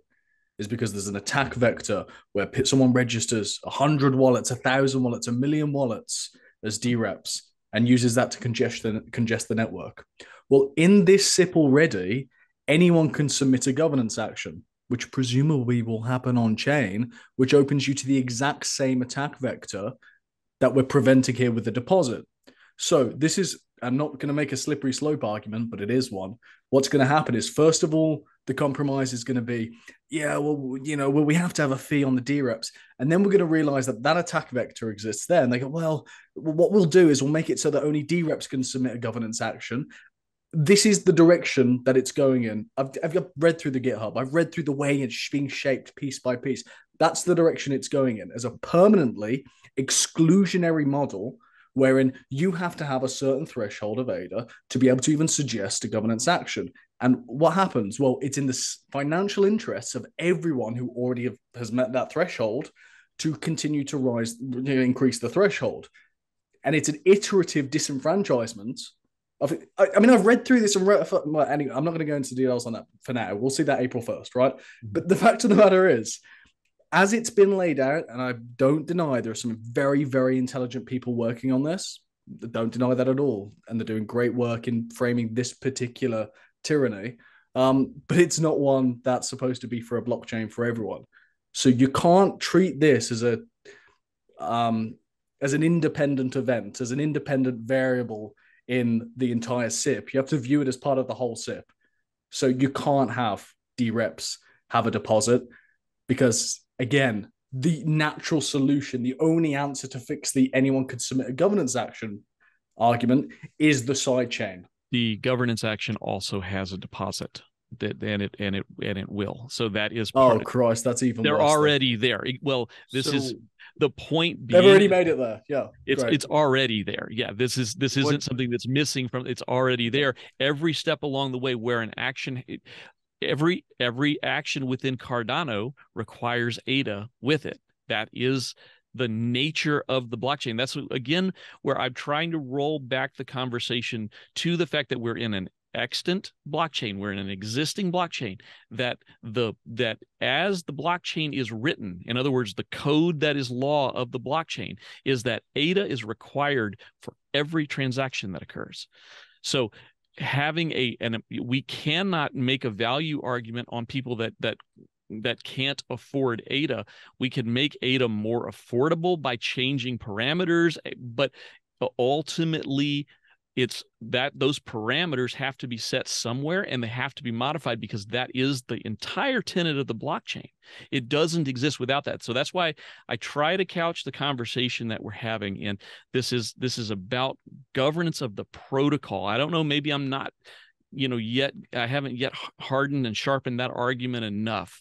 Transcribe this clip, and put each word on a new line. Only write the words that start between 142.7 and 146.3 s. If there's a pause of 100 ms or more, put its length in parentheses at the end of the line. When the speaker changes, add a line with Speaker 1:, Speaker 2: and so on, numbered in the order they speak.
Speaker 2:
back
the
conversation (260)
to
the
fact
that
we're
in
an (260)
extant (140)